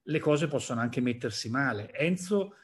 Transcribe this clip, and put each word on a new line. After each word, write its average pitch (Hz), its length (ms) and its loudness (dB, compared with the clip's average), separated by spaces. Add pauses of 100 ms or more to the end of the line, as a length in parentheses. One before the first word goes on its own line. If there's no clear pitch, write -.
le 156 160 -2
cose 151 280 4
possono 135 340 -2
anche 120 200 0
mettersi 120 480 -2
male. 120 440 -2
Enzo 180 720 0